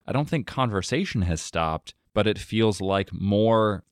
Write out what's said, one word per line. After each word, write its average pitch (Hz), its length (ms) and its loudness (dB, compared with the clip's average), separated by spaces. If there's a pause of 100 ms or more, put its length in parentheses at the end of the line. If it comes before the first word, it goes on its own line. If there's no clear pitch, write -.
I 95 60 -6
don't 143 160 -2
think 151 180 -4
conversation 123 760 -2
has 85 180 0
stopped, 80 540 -4 (180)
but 104 140 2
it 107 120 0
feels 110 420 0
like 98 320 0
more 104 800 2